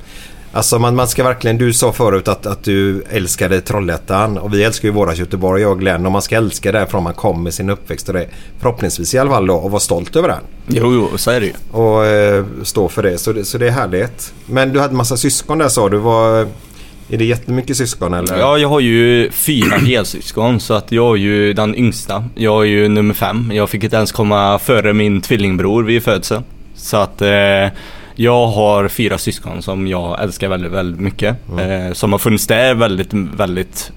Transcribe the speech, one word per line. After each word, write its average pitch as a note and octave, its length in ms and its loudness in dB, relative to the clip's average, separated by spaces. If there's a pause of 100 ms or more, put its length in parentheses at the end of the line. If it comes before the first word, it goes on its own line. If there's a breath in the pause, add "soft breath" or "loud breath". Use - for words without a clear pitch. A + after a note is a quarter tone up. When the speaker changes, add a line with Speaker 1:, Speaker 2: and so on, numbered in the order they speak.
(520 loud breath)
Speaker 1:
alltså - 260 0
man, A#2+ 180 2
man B2+ 120 0
ska B2+ 160 0
verkligen, A#2+ 340 0
du A#2+ 140 2
sa A2+ 200 2
förut G2 360 2
att, G2+ 180 -2
att G2 180 -6
du G2 460 0
älskade F#2+ 500 0
Trollhättan F#2+ 800 -2
och G#2 160 -4
vi G2+ 100 4
älskar A2+ 240 0
ju G#2 60 0
våra F#2 200 2
Göteborg, F#2 480 0
jag G#2 100 4
och F#2 80 -2
Glenn, F#2 260 0
och F#2+ 60 2
man G2 100 0
ska - 140 -2
älska G2 360 0
det G2+ 140 0
från F#2 160 -2
man E2+ 120 -4
kommer F2 260 -2
med E2+ 140 -4
sin G2 160 -4
uppväxt - 380 -8
och F#2+ 60 -4
det, F2+ 120 -2 (340 loud breath)
förhoppningsvis G2+ 540 -2
i - 40 2
alla C3+ 120 2
fall G#2+ 160 2
då, F2+ 80 4
och F2 160 -2
vara G2+ 100 0
stolt - 360 -2
över E3+ 120 4
den. F#2 120 -4 (260)
Speaker 2:
Jo, A#2+ 280 2
jo, G#2+ 240 0
så - 120 0
är B2 100 2
det G2+ 60 0
ju. - 60 -4 (180)
Speaker 1:
Och, A2 360 4
eh, G#2 380 4 (180)
stå G2+ 260 0
för - 140 -4
det. F2+ 160 0
Så A2+ 140 -2
det, G#2+ 120 -4
så A#2+ 140 -6
det B2 80 0
är A#2 60 2
härligt. A#2 600 -4 (140)
Men C3 260 0
du C#3 80 2
hade C3+ 140 0
massa B2 220 0
syskon D3 420 -2
där, D3+ 100 2
sa G#2+ 200 2
du. G2+ 100 2
Var, A2+ 480 2 (640 loud breath)
är A2 80 -2
det A2+ 60 0
jättemycket A#2+ 520 -2
syskon, F#2 380 -4
eller? F2+ 240 -2
Speaker 2:
Ja, C#3 200 2
jag C#3+ 100 2
har D3 120 2
ju A#2 500 4
fyra G#2 460 0
<clears throat> C#3 100 2
helsyskon, A2+ 720 0
så - 140 -2
att G#2 180 -2
jag A#2 220 4
är G2+ 60 2
ju G#2 320 2
den G#2+ 220 0
yngsta. A2 500 -2 (100)
Jag G#2+ 280 2
är G#2+ 40 4
ju G#2 220 4
nummer G#2 260 2
fem. A2 400 -2
Jag G#2+ 160 0
fick G#2+ 140 -4
inte A2 120 0
ens G#2+ 160 0
komma G2+ 460 2
före G#2 340 2
min G#2 280 2
tvillingbror G2+ 640 2
vid A2+ 200 2
födseln. G#2+ 420 -2 (300)
Så - 220 -4
att, G2+ 260 0
eh, G2+ 460 4 (520 loud breath)
jag A#2+ 260 4
har G#2 420 2
fyra G2 300 -2
syskon F2 440 -8
som F#2+ 240 -4
jag F2 360 -4
älskar G2 260 -4
väldigt, F2+ 240 -4
väldigt F2+ 280 -4
mycket. G#2 360 -2 (160)
Speaker 1:
Mm. F#2 340 -2
Speaker 2:
Eh, F2+ 60 -6
som G2+ 200 0
har G2+ 60 2
funnits G#2+ 280 0
där B2 280 4
väldigt, G2 380 0
väldigt F#2 840 -4